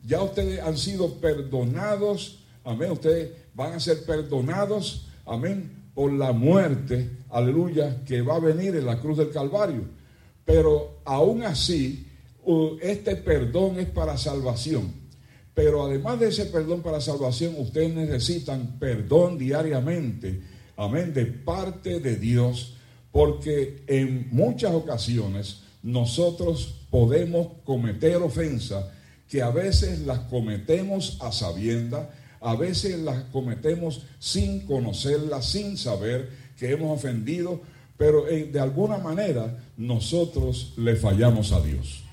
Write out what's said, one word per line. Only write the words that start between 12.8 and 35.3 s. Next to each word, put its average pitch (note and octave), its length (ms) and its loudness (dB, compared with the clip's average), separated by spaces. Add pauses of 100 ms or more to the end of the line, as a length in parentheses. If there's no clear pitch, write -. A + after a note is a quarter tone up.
este G3+ 340 -2
perdón F3 640 2
es F3+ 80 -2
para D#3 300 -2
salvación. B2+ 760 -2 (600)
Pero D3 320 4
además C#3 340 -2
de A3+ 100 6
ese F#3+ 160 0
perdón E3 360 0
para D#3 200 -2
salvación, C#3+ 560 -2
ustedes D3+ 360 0
necesitan D3 840 -2
perdón C#3+ 580 4
diariamente, C3+ 1040 -2 (360)
amén, C#3+ 360 -2
de B2+ 120 2
parte F3+ 760 -4
de C3 160 -2
Dios, A#2+ 600 0 (360)
porque D3 760 2
en C3 440 0
muchas G3 420 2
ocasiones A2 920 -2 (200)
nosotros E3 1040 0
podemos E3 580 4 (160)
cometer B2+ 540 2
ofensas C3 680 -2 (420)
que C#3 140 -2
a A#2+ 80 0
veces F#3 520 0
las C3+ 200 -4
cometemos D#3 1000 -2
a A#2+ 100 -6
sabiendas, A#2 760 -4 (320)
a A#2 160 -2
veces F3 440 -2
las C#3+ 260 -4
cometemos D3 760 -4 (160)
sin G3 460 -2
conocerlas, C#3 800 -2